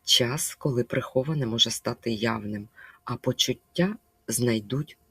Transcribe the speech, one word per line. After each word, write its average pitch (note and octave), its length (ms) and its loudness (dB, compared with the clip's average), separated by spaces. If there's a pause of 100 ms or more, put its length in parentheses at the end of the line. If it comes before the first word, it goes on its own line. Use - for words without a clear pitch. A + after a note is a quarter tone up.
час, - 520 2
коли B2 280 2
приховане C3+ 600 0
може A#2 240 2
стати A#2 420 -4
явним, G#2+ 560 -2 (380)
а A#2+ 100 -4
почуття D3+ 800 0 (320)
знайдуть A#2 680 0 (140)